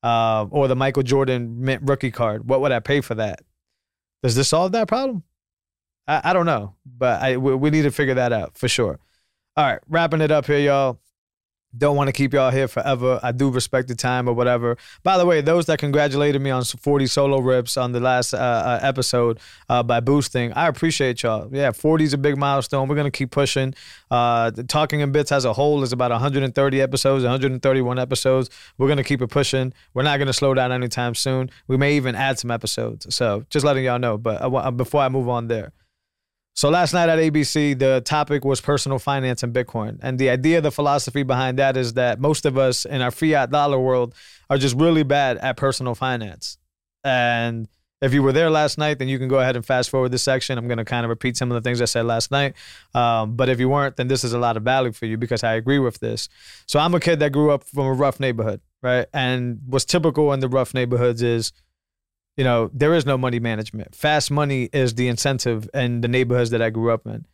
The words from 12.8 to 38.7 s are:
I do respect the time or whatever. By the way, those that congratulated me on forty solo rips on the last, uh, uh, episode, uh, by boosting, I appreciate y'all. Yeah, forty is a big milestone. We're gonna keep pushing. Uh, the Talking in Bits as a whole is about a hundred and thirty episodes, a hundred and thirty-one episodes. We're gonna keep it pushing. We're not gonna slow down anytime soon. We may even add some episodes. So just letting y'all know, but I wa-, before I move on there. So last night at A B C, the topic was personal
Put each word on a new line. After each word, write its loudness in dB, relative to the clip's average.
I -2
do 0
respect -2
the -8
time -2
or 0
whatever. 0
By 2
the 4
way, 4
those 2
that 0
congratulated 2
me -2
on -2
forty 0
solo 2
rips 0
on -2
the -2
last, 0
uh, -4
uh, 0
episode, 0
uh, 2
by 2
boosting, 0
I 0
appreciate 0
y'all. -2
Yeah, 0
forty 2
is 0
a -2
big 2
milestone. 0
We're 0
gonna 0
keep -6
pushing. 0
Uh, 2
the -10
Talking 0
in 0
Bits 2
as 2
a 2
whole 2
is -2
about 0
a 0
hundred 0
and -4
thirty 2
episodes, 2
a 2
hundred 0
and -6
thirty-one 0
episodes. 0
We're 2
gonna 2
keep -2
it -6
pushing. 0
We're 0
not 0
gonna 0
slow 2
down 2
anytime -4
soon. -2
We 0
may 2
even 0
add -2
some -6
episodes. -6
So -2
just 0
letting 2
y'all 0
know, -2
but -4
I -4
wa-, 0
before -2
I 2
move -2
on -4
there. -6
So 2
last 2
night 4
at 4
A 2
B 2
C, 0
the 2
topic 0
was 0
personal -2